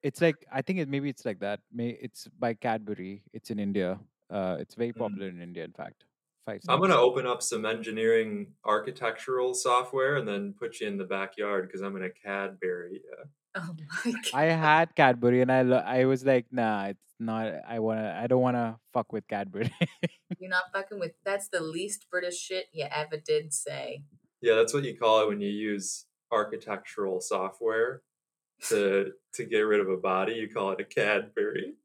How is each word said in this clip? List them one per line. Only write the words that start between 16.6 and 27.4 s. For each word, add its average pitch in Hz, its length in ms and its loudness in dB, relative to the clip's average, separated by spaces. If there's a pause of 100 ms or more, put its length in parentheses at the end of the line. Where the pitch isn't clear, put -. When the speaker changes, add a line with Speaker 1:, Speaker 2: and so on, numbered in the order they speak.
Speaker 1:
it's - 320 -12
not, 113 340 -4 (140)
I 117 140 -4
wanna, 110 420 0
I 120 60 0
don't 127 120 6
wanna 120 380 0 (140)
fuck 117 200 -2
with 107 140 -6
Cadbury." 101 540 -4
<laughs> - 580 -6
Speaker 3:
You're 185 100 -14
not 185 240 -2
fucking 196 280 -6
with, 170 140 -6 (100)
that's 196 240 -4
the 180 120 -2
least 170 480 -6
British 175 300 -4
shit 185 340 -6
you 151 160 -6
ever 156 280 -4
did 151 360 -2
say. 139 520 -6 (360)
Speaker 2:
Yeah, 117 140 6
that's 110 180 4
what 143 120 0
you 117 120 -6
call 110 260 6
it 107 60 2
when 104 120 -2
you 101 100 -2
use 104 560 -4 (240)
architectural 101 920 -2
software 98 840 -2 (680)